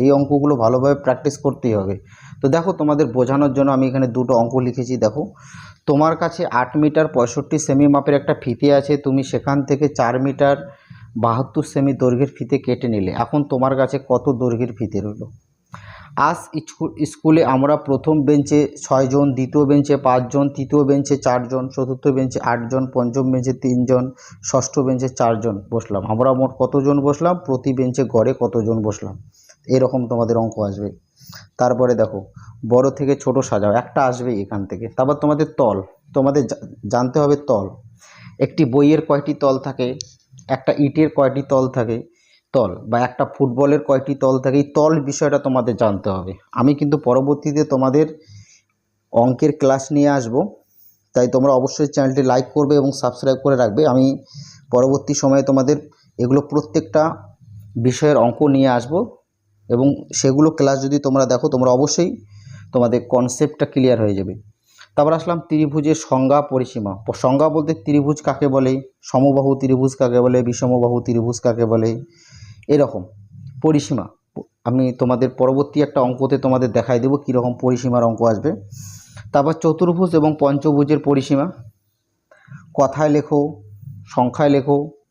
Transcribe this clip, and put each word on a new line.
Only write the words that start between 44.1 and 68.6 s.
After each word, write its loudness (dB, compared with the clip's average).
তল 0
থাকে, 0
এই 0
তল 2
বিষয়টা 0
তোমাদের -2
জানতে -2
হবে। -6
আমি 2
কিন্তু -2
পরবর্তীতে 0
তোমাদের 0
অঙ্কের 2
ক্লাস 0
নিয়ে 2
আসব, -2
তাই 2
তোমরা 2
অবশ্যই 0
চ্যানেলটি 0
লাইক 2
করবে 2
এবং 2
সাবস্ক্রাইব -2
করে 2
রাখবে। 2
আমি 2
পরবর্তী 2
সময়ে 2
তোমাদের 2
এগুলো 2
প্রত্যেকটা -2
বিষয়ের 2
অঙ্ক 2
নিয়ে 4
আসব 0
এবং 2
সেগুলো 2
ক্লাস 0
যদি 0
তোমরা 0
দেখো, 0
তোমরা 2
অবশ্যই 0
তোমাদের 2
কনসেপ্টটা 0
ক্লিয়ার 2
হয়ে 0
যাবে। -6
তারপর 2
আসলাম -4
ত্রিভুজের 0
সংজ্ঞা, 2
পরিসীমা। -4
প-, -4
সংজ্ঞা 2
বলতে -2
ত্রিভুজ -2
কাকে -2
বলে, 0